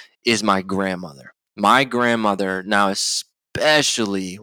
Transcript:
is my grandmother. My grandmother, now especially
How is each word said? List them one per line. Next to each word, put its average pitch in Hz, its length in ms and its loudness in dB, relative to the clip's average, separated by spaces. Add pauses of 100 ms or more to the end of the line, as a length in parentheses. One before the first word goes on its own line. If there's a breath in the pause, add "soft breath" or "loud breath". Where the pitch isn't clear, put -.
(240 loud breath)
is 110 180 2
my 98 200 2
grandmother. 92 680 -6 (240)
My 110 280 4
grandmother, 110 800 0
now 101 240 2
especially 98 1500 -2